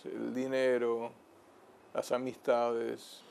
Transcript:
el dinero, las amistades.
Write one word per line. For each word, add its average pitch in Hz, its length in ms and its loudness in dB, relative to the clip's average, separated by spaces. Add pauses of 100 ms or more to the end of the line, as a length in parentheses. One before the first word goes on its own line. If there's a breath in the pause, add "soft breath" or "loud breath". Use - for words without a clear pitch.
el 117 280 -6
dinero, 123 760 2 (840)
las - 180 -2
amistades. 120 1200 0